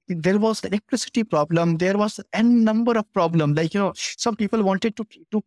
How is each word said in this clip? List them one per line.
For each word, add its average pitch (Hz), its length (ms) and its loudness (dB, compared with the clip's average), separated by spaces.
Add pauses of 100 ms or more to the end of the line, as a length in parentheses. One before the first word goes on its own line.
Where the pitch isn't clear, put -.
there 180 320 0
was 220 220 0
the 185 80 -8
electricity 220 560 -4
problem. 165 540 0
There 190 200 0
was 208 220 -2 (120)
N 233 300 4
number 226 340 2
of 214 160 -4
problem. 165 420 2
Like, 160 200 -2
you 202 60 2
know, 185 160 0
some - 400 -4
people 214 260 0
wanted 196 340 0
to, 220 100 -8 (260)
to 214 140 0